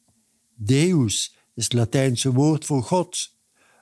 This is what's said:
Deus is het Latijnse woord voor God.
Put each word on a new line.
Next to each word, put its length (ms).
Deus 800
is 80
het 100
Latijnse 600
woord 320
voor 180
God. 520